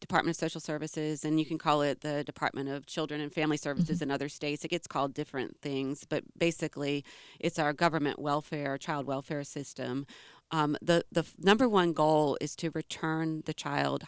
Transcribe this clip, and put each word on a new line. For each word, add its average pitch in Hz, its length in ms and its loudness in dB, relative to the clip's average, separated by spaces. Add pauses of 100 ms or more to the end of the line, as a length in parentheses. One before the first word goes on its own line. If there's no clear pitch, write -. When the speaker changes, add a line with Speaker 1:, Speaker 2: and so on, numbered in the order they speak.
Speaker 1:
Department 165 360 2
of - 20 -8
Social 160 220 -2
Services, 151 640 -4
and 156 160 4
you 151 40 4
can 160 140 -4
call 151 240 4
it 143 180 2
the 147 220 -2
Department 139 460 -2
of 139 180 -6
Children 151 340 -4
and 147 120 -6
Family 156 240 2
Services 156 400 0
Speaker 2:
Mm-hmm. - 80 -2
Speaker 1:
in 135 80 0
other 143 160 0
states, 151 360 -4
it 160 40 -4
gets 170 180 -4
called 139 280 0
different 139 460 -6
things, 135 480 -4
but 151 140 0 (160)
basically 143 640 0 (360)
it's - 180 -2
our 151 140 4
government 147 480 2
welfare, 143 580 -2
child 147 260 -4
welfare 139 380 -4
system. 135 640 -6 (460)
Um, 151 280 2
the, 170 300 4
the 170 100 0
f-, - 180 -4
number 220 300 6
one 180 240 4
goal 151 480 4
is - 160 -6
to 165 140 -2
return 160 760 -2
the 156 80 -4
child 139 560 0